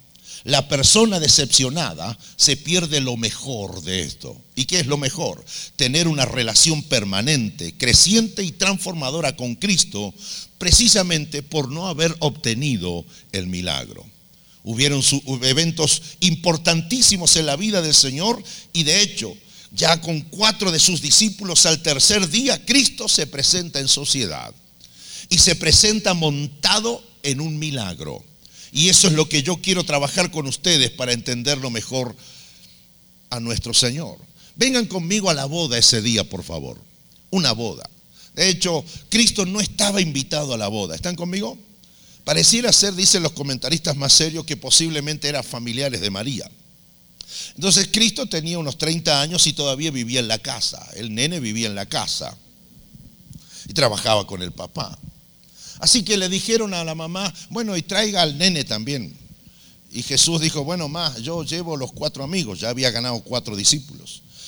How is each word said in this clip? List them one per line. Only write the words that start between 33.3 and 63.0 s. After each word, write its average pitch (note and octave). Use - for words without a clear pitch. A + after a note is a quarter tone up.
nuestro A#2
Señor. B2+
Vengan A#3+
conmigo F#3+
a E3
la C#3
boda C#3+
ese A#2
día, G#2+
por F2+
favor. C#2+
Una D#3
boda. G#2+
De F3+
hecho, E3+
Cristo A3
no G3
estaba G3+
invitado D3
a A#2
la G#2+
boda. G2+
¿Están F3
conmigo? G3
Pareciera E3+
ser, G3+
dicen F#3
los D3+
comentaristas C#3
más C#3
serios, D#3+
que D3
posiblemente D3
eran C#3
familiares A#2+
de G#2
María. G#2
Entonces, G3
Cristo A3+
tenía E3
unos D3
treinta D#3
años D#3+
y D3+
todavía C#3+
vivía B2
en A#2
la A2
casa. -
El G#2+
nene D#3
vivía A2+
en G#2
la G2
casa -
y G#2
trabajaba G#2+
con F#2+
el F2+
papá. -
Así -
que G#3
le F#3
dijeron G#3
a F3
la D#3+
mamá, E3+
"Bueno, G#3+
y D#3+
traiga G3
al D3
nene F3
también". A2
Y B2
Jesús D#3
dijo, D#3+
"Bueno, D#3+
ma, D#3
yo D#3+
llevo E3
los C3
cuatro C#3+
amigos", C#3
ya A2
había B2+
ganado A#2